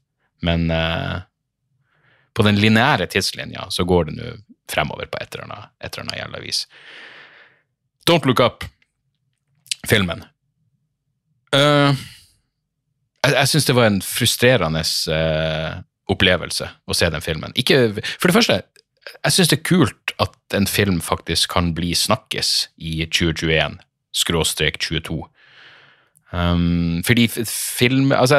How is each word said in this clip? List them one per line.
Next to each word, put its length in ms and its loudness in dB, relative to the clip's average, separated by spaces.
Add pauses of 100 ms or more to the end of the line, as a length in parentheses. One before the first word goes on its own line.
(420)
Men, 320 0
eh, 480 -4 (1120)
på 80 0
den 160 4
lineære 560 4
tidslinja 560 -4
så 160 -4
går 240 2
det 80 -10
nå 160 -12 (360)
fremover 360 -4
på 160 -10
et 120 -14
eller 120 -12
annet, 320 -16
et 160 -14
eller 140 -14
annet 160 -8
jævla 180 -14
vis. 240 -6 (1400)
Don't 160 4
Look 160 2
Up, 220 0 (1200)
filmen. 400 0 (1300)
Eh, 400 4 (1300)
jeg, 100 4
jeg 140 4
synes 200 2
det 80 4
var 140 6
en 140 0
frustrerende, 800 2 (300)
eh, 680 -2 (300)
opplevelse 560 0 (240)
å 60 -4
se 140 2
den 120 -6
filmen. 360 -6
Ikke, 420 2 (180)
for 120 2
det 80 4
første, 240 2 (480)
jeg 240 -2
synes 160 4
det 100 2
er 60 -12
kult 560 0
at 340 -6
en 140 2
film 320 2
faktisk 520 -4
kan 200 2
bli 220 -4
snakkes 840 -2
i 280 -6
tjue 280 0
tjueén 440 0 (380)
skråstrek 640 -2
tjueto. 420 -6 (1080)
Um, 760 0
fordi 200 4
f-, 240 -6 (280)
film, 360 2
altså, 240 4